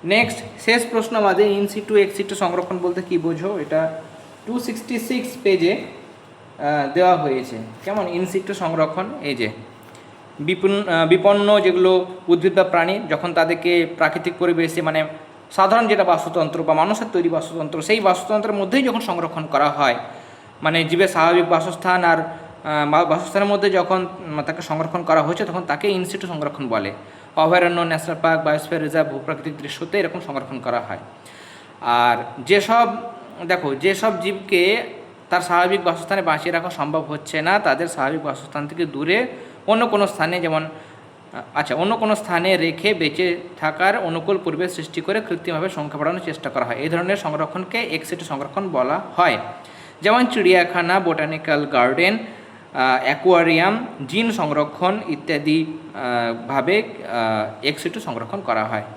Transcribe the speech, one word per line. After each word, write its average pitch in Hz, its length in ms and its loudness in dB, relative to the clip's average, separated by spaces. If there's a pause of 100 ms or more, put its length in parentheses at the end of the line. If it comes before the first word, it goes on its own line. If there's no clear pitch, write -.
নেক্সট, 208 340 2 (280)
শেষ 233 260 4
প্রশ্ন 226 240 -2
আমাদের, 202 360 4
in 202 240 0
situ 214 200 -4
ex 202 260 4
situ 196 140 -4
সংরক্ষণ 180 420 -2
বলতে 175 320 -2
কী 175 80 0
বোঝো? 170 420 -2
এটা 156 420 -2 (460)
টু 240 120 -4
সিক্সটি 233 400 -6
সিক্স 247 300 -4 (140)
পেজে, 185 280 4
আহ, - 1200 -6
দেওয়া 180 220 6
হয়েছে। 131 420 -2 (280)
কেমন 196 220 -2
in 180 280 -4
situ 190 180 -2
সংরক্ষণ? 165 520 -2 (160)
এই 143 140 -4
যে 110 140 -2 (880)
বিপন-, 190 500 0
আহ, 165 180 4
বিপন্ন 202 520 6
যেগুলো 185 460 4 (220)
উদ্ভিদ 175 280 4
বা 185 80 6
প্রাণী, 180 360 2 (100)
যখন 165 240 -2
তাদেরকে 170 540 2 (100)
প্রাকৃতিক 165 420 0
পরিবেশে, 170 420 2
মানে 156 240 0 (460)
সাধারণ 214 360 4
যেটা 208 160 4
বাস্তুতন্ত্র 165 600 0
বা 156 100 2
মানুষের 202 400 2
তৈরি 170 160 2
বাস্তুতন্ত্র, 156 520 -4
সেই 220 180 0
বাস্তুতন্ত্রের 208 560 0
মধ্যেই 202 280 0
যখন 226 160 0
সংরক্ষণ 165 460 -4
করা 147 240 2
হয়, 139 260 2 (640)
মানে 160 220 2
জীবের 170 240 4
স্বাভাবিক 170 420 4
বাসস্থান 180 540 2
আর, 165 140 6
আহ, 151 720 -4
বা-, 165 140 6
বাসস্থানের - 420 0
মধ্যে 202 220 2
যখন, 185 380 2 (200)
উম, 151 140 -4
তাকে 156 200 -6
সংরক্ষণ 160 420 -4
করা 156 180 4
হয়েছে, 170 240 -2
তখন 175 220 -4
তাকে 151 200 -2
in 185 260 0
situ 190 140 -8
সংরক্ষণ 147 420 -6
বলে। 101 220 -2 (440)
অভয়ারণ্য, 175 460 4
ন্যাশনাল 165 400 -2
পার্ক, 160 220 4
বায়োস্ফিয়ার 151 400 -2
রিজার্ভ, 151 280 0
ভূপ্রাকৃতিক 147 460 -8
দৃশ্যতে 165 420 -4
এরকম 170 280 -2
সংরক্ষণ 135 320 -8
করা 120 200 -2
হয়। 101 180 -8 (840)
আর 120 360 4 (280)
যেসব, 214 420 4 (600)
দেখো, 170 280 0
যেসব 190 460 0
জীবকে 196 600 2 (460)
তার 180 120 2
স্বাভাবিক 180 420 2
বাসস্থানে 170 380 -2
বাঁচিয়ে 160 300 0
রাখা 170 180 -2
সম্ভব 156 320 -4
হচ্ছে 151 400 -6
না, 185 180 2
তাদের 165 280 2
স্বাভাবিক 147 360 -2
বাসস্থান 147 440 -8
থেকে 165 180 -4
দূরে 156 420 0 (400)
অন্য 226 200 4
কোনো 202 200 2
স্থানে, 175 320 -2
যেমন, 156 280 -2 (840)
আচ্ছা, 147 220 -2
অন্য 202 220 0
কোনো 214 180 2
স্থানে 180 420 0
রেখে 165 360 0
বেঁচে 175 440 0 (220)
থাকার 180 380 2
অনুকূল 170 460 -2
পরিবেশ 175 320 -4
সৃষ্টি 160 260 -8
করে 202 200 -2
কৃত্রিমভাবে 170 480 -4
সংখ্যা 151 300 -8
বাড়ানোর 170 260 -2
চেষ্টা 156 240 -8
করা 123 160 0
হয়। 117 100 -4
এই 143 140 -4
ধরনের 175 280 0
সংরক্ষণকে 160 840 -4
ex - 140 -8
situ 170 120 -10
সংরক্ষণ 151 440 -6
বলা 143 300 0 (160)
হয়। 160 220 4 (640)
যেমন 226 240 6
চিড়িয়াখানা, 180 720 4
বোটানিক্যাল 156 680 0
গার্ডেন, 143 520 2 (560)
আহ, 131 300 2
অ্যাকোয়ারিয়াম, 170 840 4 (200)
জিন 220 240 0
সংরক্ষণ 165 760 -2
ইত্যাদি, 156 580 -2
আহ, 123 840 -6
ভাবে, 143 360 0
আহ, 110 840 -4
ex 143 220 -4
situ 165 120 -6
সংরক্ষণ 123 420 -8
করা 110 220 -2
হয়। 110 200 -4 (140)